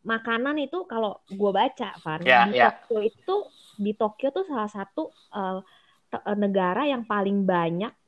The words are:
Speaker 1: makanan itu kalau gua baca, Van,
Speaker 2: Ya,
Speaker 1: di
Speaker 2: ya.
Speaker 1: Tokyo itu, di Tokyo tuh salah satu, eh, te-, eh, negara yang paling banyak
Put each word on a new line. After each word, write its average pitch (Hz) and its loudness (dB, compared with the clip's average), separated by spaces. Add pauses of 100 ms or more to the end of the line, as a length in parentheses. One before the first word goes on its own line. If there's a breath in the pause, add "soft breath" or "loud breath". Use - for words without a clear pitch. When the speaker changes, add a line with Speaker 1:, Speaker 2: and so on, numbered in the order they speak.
Speaker 1:
makanan 233 -2
itu 339 -6
kalau 226 -4 (140)
gua 196 0
baca, 202 -2
Van, 160 -8
Speaker 2:
Ya, 127 8
Speaker 1:
di - -2
Speaker 2:
ya. 120 6
Speaker 1:
Tokyo - -6
itu, 349 -2 (380)
di 208 -2
Tokyo 220 -2
tuh 381 -4
salah 226 -4
satu, 202 -8
eh, 190 -8 (480 soft breath)
te-, - -10
eh, 208 -2
negara 196 2
yang 262 -2
paling 202 0
banyak 180 0 (180)